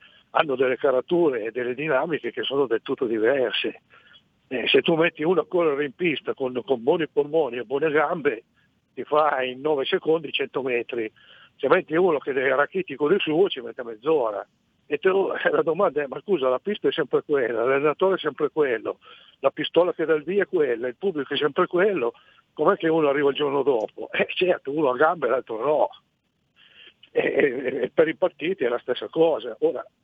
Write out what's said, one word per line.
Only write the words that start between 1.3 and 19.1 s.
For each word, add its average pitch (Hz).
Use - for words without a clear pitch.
e 113
delle 123
dinamiche 139
che 143
sono 139
del 110
tutto 135
diverse. 113
Eh, 127
se 139
tu 165
metti 160
uno 170
a -
correre 151
in 131
pista 143
con, 127
con 120
buoni 160
polmoni 147
e 120
buone 139
gambe, 147
ti 120
fa 147
in 127
nove 143
secondi 160
cento 139
metri. 120
Se 135
metti 160
uno 170
che 135
è 131
rachitico 143
di 175
suo, 165
ci 131
mette 117
mezz'ora. 113
E 151
te -
lo, 190
<laughs> -
la 151
domanda 151
è: 139
"Ma 135
scusa, 139
la 127
pista 196
è -
sempre 143
quella, 117
l'allenatore 143
è -
sempre 147
quello, 110